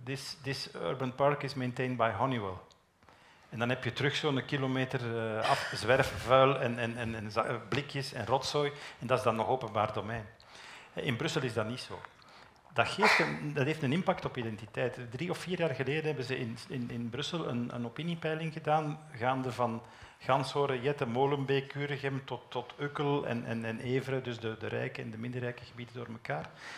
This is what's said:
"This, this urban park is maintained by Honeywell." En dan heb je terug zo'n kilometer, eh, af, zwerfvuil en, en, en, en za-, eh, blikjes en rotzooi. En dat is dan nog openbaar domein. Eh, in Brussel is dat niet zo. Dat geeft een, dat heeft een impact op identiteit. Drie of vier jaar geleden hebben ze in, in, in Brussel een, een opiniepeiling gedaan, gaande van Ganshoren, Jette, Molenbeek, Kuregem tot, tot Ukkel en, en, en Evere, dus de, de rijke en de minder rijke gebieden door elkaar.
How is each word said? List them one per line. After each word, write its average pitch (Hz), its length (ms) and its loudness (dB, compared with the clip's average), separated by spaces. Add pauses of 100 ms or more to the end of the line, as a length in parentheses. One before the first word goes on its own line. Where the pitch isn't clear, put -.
"This, 135 380 -6
this 135 320 -4
urban 127 400 -2
park 143 280 4
is 135 120 -4
maintained 127 420 -2
by 113 140 4
Honeywell." 107 460 0 (920)
En 113 100 -8
dan 120 100 2
heb 127 160 0
je 117 80 0
terug 139 240 2
zo'n 135 280 2
kilometer, 131 560 0 (160)
eh, 113 340 0
af, - 240 0
zwerfvuil 131 840 6
en, 120 200 0
en, 120 180 -2
en, 113 180 -2
en 107 160 -6
za-, 107 140 2
eh, 127 100 -2 (140)
blikjes 139 440 -2
en 117 140 -4
rotzooi. 143 460 2 (260)
En - 80 -8
dat 123 120 4
is 107 60 -2
dan 113 120 4
nog 107 120 2
openbaar 107 440 2
domein. 107 340 -4 (680)
Eh, - 140 -4
in 123 100 2
Brussel 151 260 0
is 123 100 -2
dat 110 160 0
niet 123 120 -6
zo. - 200 -10 (720)
Dat 120 160 4
geeft 214 300 6
een, 151 360 0
dat 143 100 2
heeft 156 180 0
een 131 100 2
impact 185 320 2
op - 120 -4
identiteit. 113 600 -4 (120)
Drie 156 200 -4
of - 80 -2
vier 175 200 -4
jaar 160 160 2
geleden 143 300 0
hebben 139 200 -2
ze 131 140 -2
in, 117 200 -4 (100)
in, 123 220 -4
in 120 200 -4
Brussel 151 380 -4
een, 120 260 -2
een 120 100 -4
opiniepeiling 160 680 -2
gedaan, 151 460 0 (140)
gaande 127 400 0
van 113 300 0 (360)
Ganshoren, 135 640 2
Jette, 143 240 0
Molenbeek, 139 640 2
Kuregem 139 560 -4
tot, 120 240 -8
tot - 300 -6
Ukkel 143 480 0
en, 120 180 -2
en, 113 200 -2
en 113 160 -4
Evere, 131 420 0
dus 120 160 -6
de, 110 200 -4
de 107 80 -6
rijke 127 360 -4
en 120 80 -6
de 110 80 -8
minder 123 220 -6
rijke 120 240 -6
gebieden 120 300 -14
door 120 120 -8
elkaar. 135 440 -6 (280)